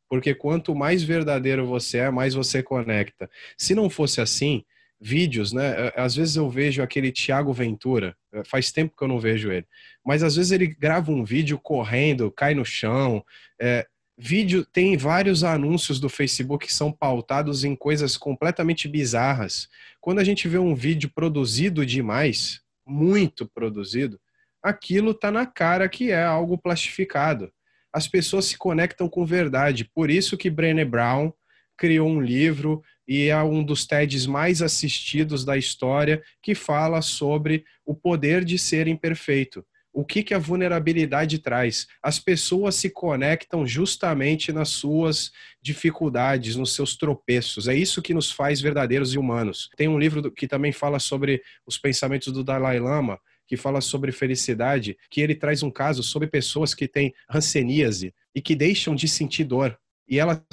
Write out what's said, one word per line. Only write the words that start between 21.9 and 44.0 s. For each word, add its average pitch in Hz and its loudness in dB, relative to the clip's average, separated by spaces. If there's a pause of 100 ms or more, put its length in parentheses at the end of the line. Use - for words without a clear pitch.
muito 156 2
produzido, 107 -6 (420)
aquilo 202 0
tá 208 -2
na 226 0
cara 180 2
que 247 -4
é 170 2
algo 170 2
plastificado. 156 -2 (420)
As 156 -2
pessoas 190 0
se - -2
conectam 175 0
com 175 -2
verdade. 143 2 (100)
Por 160 2
isso 185 2
que 185 -2
Brené 160 2
Brown 127 2 (440)
criou 160 4
um 160 2
livro 147 2 (260)
e 139 2
é 156 4
um 156 2
dos 147 -2
teds 139 2
mais 156 0
assistidos 151 -2
da 139 0
história 147 0 (200)
que 208 0
fala 160 0
sobre 151 0 (200)
o 151 -4
poder 165 2
de 175 0
ser 160 0
imperfeito. 156 -2 (320)
O 143 -2
que 208 -2
que 208 -2
a 190 2
vulnerabilidade 160 0
traz? 123 -2 (160)
As 151 0
pessoas 190 0
se 190 -2
conectam 156 0
justamente 156 0